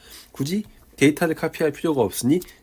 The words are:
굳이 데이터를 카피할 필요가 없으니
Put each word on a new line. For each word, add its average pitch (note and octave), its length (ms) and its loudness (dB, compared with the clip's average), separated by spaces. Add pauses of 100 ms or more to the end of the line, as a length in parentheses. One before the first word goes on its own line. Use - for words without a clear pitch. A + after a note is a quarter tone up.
(320)
굳이 E3+ 320 -4 (320)
데이터를 D#3 400 2
카피할 D#3+ 360 -2
필요가 C#3+ 300 -2
없으니 A#2+ 380 2 (240)